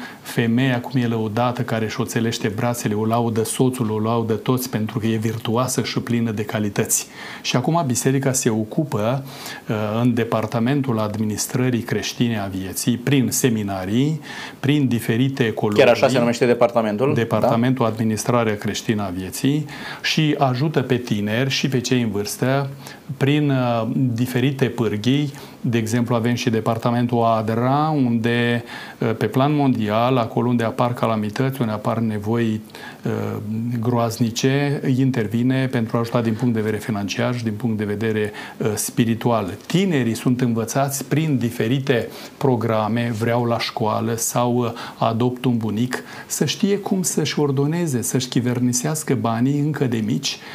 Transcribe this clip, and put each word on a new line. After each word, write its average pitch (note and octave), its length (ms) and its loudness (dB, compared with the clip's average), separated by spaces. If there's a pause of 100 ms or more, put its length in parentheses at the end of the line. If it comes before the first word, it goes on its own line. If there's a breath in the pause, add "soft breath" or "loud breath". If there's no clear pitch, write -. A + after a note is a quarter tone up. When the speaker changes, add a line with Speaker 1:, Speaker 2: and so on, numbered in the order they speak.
(220 loud breath)
Speaker 1:
„Femeia A#2+ 600 0
cum B2+ 200 -2
e A#2+ 60 2
lăudată, A#2 540 0
care A2+ 240 -2
își G#2+ 160 -4
oțelește A2+ 460 0
brațele, A#2 460 -2
o G#2+ 120 0
laudă A2+ 380 2
soțul, B2+ 480 0
o G#2+ 80 -2
laudă A2 340 0
toți, B2+ 360 -2
pentru A2 300 -4
că G#2 80 -2
e A2+ 80 2
virtuoasă A2+ 680 -2
și - 160 -4
plină A#2 320 0
de G#2+ 140 -4
calități.” G#2 600 -2 (340 loud breath)
Și - 140 -2
acum D#3 300 2
biserica C3+ 460 0
se - 180 0
ocupă, A2+ 720 -2 (460 loud breath)
uh, A#2 60 -2 (260)
în B2 120 4
departamentul A2+ 840 0
administrării G#2+ 840 -2
creștine A2+ 580 -2
a G2 60 -4
vieții, F#2+ 520 -2
prin B2+ 340 2
seminarii, A2 880 0 (380 loud breath)
prin C#3+ 280 2
diferite A#2+ 680 0
colocii. G#2+ 300 4
Speaker 2:
Chiar A#2+ 100 8
așa C3 140 2
se B2+ 120 2
numește A#2+ 260 2
departamentul? A#2+ 680 2
Speaker 1:
Departamentul A#2 720 2
Speaker 2:
Da. A2+ 60 2
Speaker 1:
Administrarea A2 640 0
Creștină G#2 480 -2
a G2 120 -4
Vieții C3 500 -2 (360 loud breath)
și D3+ 360 2
ajută C#3 440 2
pe B2 160 2
tineri A2 520 0
și - 180 -2
pe C3 120 2
cei B2 220 2
în A2+ 100 0
vârstă C3 580 -2 (480 loud breath)
prin, D3 320 4
uh, A#2+ 460 2
diferite B2+ 720 0
pârghii. A#2 640 0 (340 loud breath)
De A#2 120 2
exemplu, A#2 380 2
avem A#2 180 2
și A#2+ 160 0
departamentul A#2 760 2
adra, A#2 720 2
unde, A#2+ 680 2 (340 loud breath)
uh, A2+ 200 0
pe A#2 80 0
plan C3+ 300 2
mondial, A#2+ 640 2
acolo A#2 300 0
unde A#2+ 160 2
apar A#2+ 300 0
calamități, A#2 680 -2
unde A2 120 -2
apar A2+ 240 -2
nevoi, A2 640 0 (440 loud breath)
uh, A#2 60 -2 (680)
groaznice, B2 1000 0 (160)
intervine B2+ 720 2
pentru A#2+ 300 0
a - 20 2
ajuta A#2 220 0
din A2+ 120 2
punct A#2+ 200 0
de A2 60 0
vedere G#2 220 -2
financiar A2+ 540 -2
și A#2+ 80 -6
din A2+ 100 -2
punct A2 240 -2
de G#2 60 -2
vedere, G#2 480 0 (260 loud breath)
uh, A2 180 0
spiritual. A2 800 0 (120)
Tinerii D3 500 2
sunt B2 260 0
învățați B2 640 0
prin D3+ 320 0
diferite A#2 680 0 (300 loud breath)
programe, A#2 800 0
Vreau A#2 260 2
la A#2 140 0
școală A2 560 -2
sau, A#2+ 400 0
uh, A#2+ 160 0 (260 loud breath)
Adopt A#2+ 480 0
un A#2+ 120 2
bunic, A2 460 -2 (240 loud breath)
să - 180 -2
știe G3 320 0
cum G3 240 0
să-și - 380 0
ordoneze, C#3+ 640 2
să-și B2+ 260 -2
chivernisească B2 880 0
banii A#2 440 2
încă D3 260 0
de A#2 120 0
mici A2+ 400 -2 (180 loud breath)